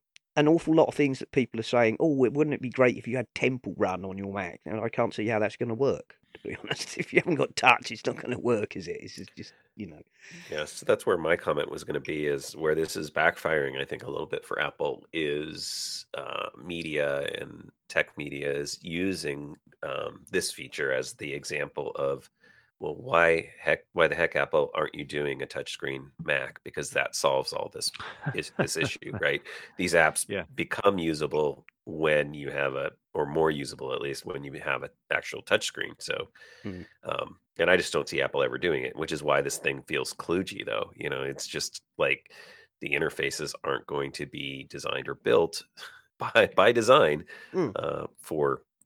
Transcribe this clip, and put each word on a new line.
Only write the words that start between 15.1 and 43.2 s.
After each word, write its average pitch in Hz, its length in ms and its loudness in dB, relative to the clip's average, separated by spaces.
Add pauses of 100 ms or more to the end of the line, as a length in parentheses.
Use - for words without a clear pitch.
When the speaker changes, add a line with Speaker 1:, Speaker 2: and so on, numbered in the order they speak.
Speaker 2:
is, 76 920 -4 (100)
uh, - 340 -6 (120)
media 73 600 -2 (180)
and - 320 -14 (160)
tech - 300 0
media 71 340 -4
is 71 320 -4
using, 78 720 -4 (280)
um, 73 460 -6
this 90 220 0
feature 69 400 -4
as 65 220 -2
the 76 200 -8
example 73 640 -6
of, 69 340 -2 (500)
well, - 160 -6
why 85 540 4 (100)
heck, - 340 0
why 82 140 6
the 76 80 0
heck, 82 200 2
Apple, 73 400 2
aren't 76 200 0
you 76 100 -8
doing 71 360 -2
a 69 60 -6
touchscreen 69 640 -8 (120)
Mac? 67 400 -2
Because 73 280 -6
that 67 240 0
solves 67 380 2
all - 200 -6
this - 160 -4 (440)
is-, - 260 -6
this - 180 -2
issue, - 380 -2
Speaker 3:
<laughs> - 60 -6
Speaker 2:
right? 73 200 2 (360)
These 90 160 2
apps 80 340 6
Speaker 3:
Yeah. 98 160 -4 (120)
Speaker 2:
become 98 440 2
usable 76 640 0 (200)
when 76 480 2
you 71 180 -10
have 69 240 -2
a, 67 160 -4 (220)
or 76 120 0
more 80 240 2
usable 65 440 -4
at 64 80 -4
least, 69 240 -6
when 69 180 -8
you 69 100 -12
have 67 300 -4
an - 60 -8 (200)
actual - 320 -2
touchscreen. - 580 -2
So, - 300 -6 (340)
Speaker 1:
Hmm. 92 180 -8 (220)
Speaker 2:
um, - 360 -6 (180)
and 85 120 4
I 90 80 8
just - 160 0
don't 71 160 0
see 71 120 -2
Apple 69 220 2
ever 64 140 0
doing 69 260 0
it, 62 140 -6
which 80 160 -4
is 73 100 -4
why 71 180 4
this 69 160 -2
thing 69 260 -4
feels 69 300 -4
kludgy, 95 520 -4
though. - 320 -4
You 73 120 -4
know, 67 140 -4
it's 69 240 -6
just - 340 -8 (160)
like 71 340 0 (500)
the 71 100 -6
interfaces 73 600 -2 (100)